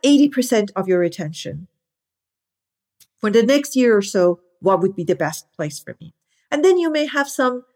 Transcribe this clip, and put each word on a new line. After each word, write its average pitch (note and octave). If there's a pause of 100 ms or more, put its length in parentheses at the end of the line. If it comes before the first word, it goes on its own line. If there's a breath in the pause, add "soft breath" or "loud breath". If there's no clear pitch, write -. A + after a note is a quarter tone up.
eighty C#4+
percent A#3+
of F#3+
your F3+
attention. E3 (1500)
For G#3+
the A3+
next C#4
year A#3+
or G3+
so, F3+ (200)
what F3+
would F#3+
be F3
the E3+
best D#3
place D3
for -
me? E3 (380)
And D4
then F#4
you E4
may D4+
have C#4
some B3+ (120)